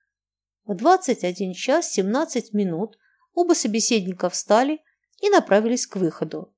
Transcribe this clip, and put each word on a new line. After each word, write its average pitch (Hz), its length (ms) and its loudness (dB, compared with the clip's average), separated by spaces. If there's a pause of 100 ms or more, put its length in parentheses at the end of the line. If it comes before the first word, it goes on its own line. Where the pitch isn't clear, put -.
(640)
В 208 100 -6
двадцать 262 480 0
один 180 300 -4
час 311 400 -2
семнадцать 220 600 -2
минут 202 460 -4 (360)
оба 349 180 2
собеседника 208 760 0
встали 262 520 2 (400)
и 403 100 0
направились 233 560 2
к - 100 -12
выходу. 160 600 -4